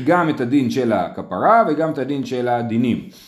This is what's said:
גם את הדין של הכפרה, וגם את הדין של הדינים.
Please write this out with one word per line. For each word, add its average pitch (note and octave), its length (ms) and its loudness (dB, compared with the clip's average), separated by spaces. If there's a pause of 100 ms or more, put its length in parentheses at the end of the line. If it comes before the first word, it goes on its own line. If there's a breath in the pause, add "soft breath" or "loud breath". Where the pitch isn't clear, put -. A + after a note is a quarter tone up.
גם E3 240 4
את C3+ 120 -2
הדין B2+ 300 0
של A#2+ 220 0
הכפרה, G2+ 760 2
וגם D#3 220 0
את D3+ 80 -4
הדין C3+ 260 -4
של B2 240 -4
הדינים. A#2 600 0 (200 loud breath)